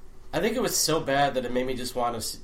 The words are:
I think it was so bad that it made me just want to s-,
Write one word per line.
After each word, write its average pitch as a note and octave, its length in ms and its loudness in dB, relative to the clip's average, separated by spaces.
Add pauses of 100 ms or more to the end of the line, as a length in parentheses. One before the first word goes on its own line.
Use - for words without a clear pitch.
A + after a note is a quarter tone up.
(340)
I D3+ 60 0
think G3+ 180 2
it B2+ 40 0
was B2+ 140 0
so D#3 240 2
bad C#3 360 2
that B2+ 100 0
it B2 80 -2
made B2+ 120 2
me C3 100 -2
just A#2+ 200 -6
want A#2+ 200 0
to - 20 -4
s-, - 260 -6